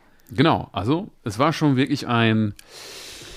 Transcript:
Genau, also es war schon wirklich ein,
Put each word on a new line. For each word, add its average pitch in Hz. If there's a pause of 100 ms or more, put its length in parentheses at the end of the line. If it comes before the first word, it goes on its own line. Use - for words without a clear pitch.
(320)
Genau, 135
also 139 (120)
es 101
war 147
schon 147
wirklich 135
ein, 110 (800)